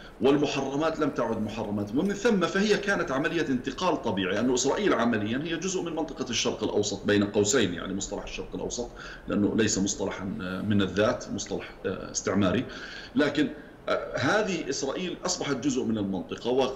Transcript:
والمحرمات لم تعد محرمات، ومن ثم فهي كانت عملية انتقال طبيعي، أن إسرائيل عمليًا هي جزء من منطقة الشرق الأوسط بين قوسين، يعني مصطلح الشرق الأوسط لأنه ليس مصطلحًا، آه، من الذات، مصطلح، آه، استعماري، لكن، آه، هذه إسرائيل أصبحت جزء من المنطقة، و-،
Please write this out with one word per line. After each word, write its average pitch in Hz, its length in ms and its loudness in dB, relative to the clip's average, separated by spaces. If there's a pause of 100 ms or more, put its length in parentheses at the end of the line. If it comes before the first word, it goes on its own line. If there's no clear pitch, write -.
(220)
والمحرمات 143 760 2
لم 147 100 2
تعد 113 320 -2
محرمات، 104 540 -4
ومن 190 180 2
ثم 196 320 4
فهي 190 320 4
كانت 190 340 0
عملية 156 360 0
انتقال 135 540 0
طبيعي، 98 380 0
أن 123 140 4
إسرائيل 139 400 4
عمليًا 117 500 2
هي 165 140 -2
جزء 175 240 -2
من 160 140 -4
منطقة 151 340 -4
الشرق 117 340 0
الأوسط 101 420 0
بين 104 180 6
قوسين، 101 500 4
يعني 87 200 -6
مصطلح 95 300 -6
الشرق - 320 -8
الأوسط 95 340 -6 (380)
لأنه 98 280 2
ليس 107 220 2
مصطلحًا، 98 640 -2
آه، 92 200 -4
من 101 200 2
الذات، 98 520 2
مصطلح، 98 400 -6 (120)
آه، 90 260 -6
استعماري، 98 540 2 (500)
لكن، 143 340 2 (400)
آه، - 280 -2
هذه 185 520 0
إسرائيل 175 560 -4
أصبحت 143 300 -2
جزء 123 280 0
من 110 140 0
المنطقة، 95 520 -4
و-، 127 260 4